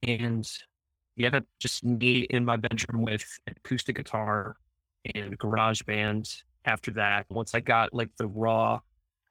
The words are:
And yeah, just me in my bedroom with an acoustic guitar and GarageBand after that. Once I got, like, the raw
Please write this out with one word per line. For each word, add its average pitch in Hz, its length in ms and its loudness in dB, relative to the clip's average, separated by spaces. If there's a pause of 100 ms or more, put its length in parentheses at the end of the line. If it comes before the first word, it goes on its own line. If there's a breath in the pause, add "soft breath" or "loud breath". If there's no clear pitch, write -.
And 117 400 0 (680)
yeah, 123 240 4 (180)
just - 240 -4
me 120 460 2
in 123 160 2
my 120 120 2
bedroom 113 480 -2
with 107 200 -2 (220)
an - 100 -12
acoustic - 400 -4
guitar 107 600 -2 (580)
and 101 240 -6
GarageBand 107 1040 0 (240)
after 113 240 0
that. 101 400 0
Once 113 240 -2
I 117 60 2
got, 113 340 4
like, 117 240 -2
the 113 80 0
raw 113 540 2 (500)